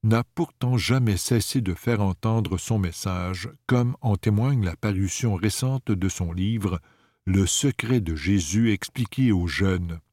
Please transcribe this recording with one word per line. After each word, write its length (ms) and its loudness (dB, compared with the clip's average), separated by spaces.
n'a 200 4
pourtant 540 -2
jamais 400 2
cessé 420 0
de 140 -2
faire 260 -2
entendre 580 0
son 220 -2
message, 720 -4
comme 320 2
en 160 2
témoigne 480 0
la 140 -2
parution 580 -2
récente 560 -2
de 180 0
son 220 -4
livre 480 -2
Le 200 2
secret 540 0
de 160 -4
Jésus 560 2
expliqué 640 0
aux 140 2
jeunes 520 0